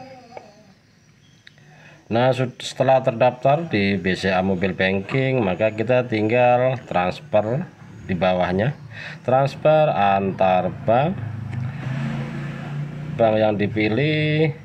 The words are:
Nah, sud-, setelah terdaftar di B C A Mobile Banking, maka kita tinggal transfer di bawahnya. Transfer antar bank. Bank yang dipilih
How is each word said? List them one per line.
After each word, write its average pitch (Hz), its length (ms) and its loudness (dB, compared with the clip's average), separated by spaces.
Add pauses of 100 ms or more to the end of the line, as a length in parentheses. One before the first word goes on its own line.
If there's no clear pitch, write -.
(2000)
Nah, 123 240 2
sud-, 123 240 -4
setelah 131 400 2
terdaftar 127 720 2
di 101 240 0
B 92 240 -2
C 95 160 0
A 92 80 2
Mobile 95 320 0
Banking, 98 640 0
maka 107 320 0
kita 120 400 0
tinggal 123 720 2
transfer 104 800 -2 (400)
di 90 160 -4
bawahnya. 92 560 0 (480)
Transfer 139 720 2
antar 95 880 2
bank. 135 320 2 (2000)
Bank 110 240 4
yang 107 160 4
dipilih 143 960 0 (140)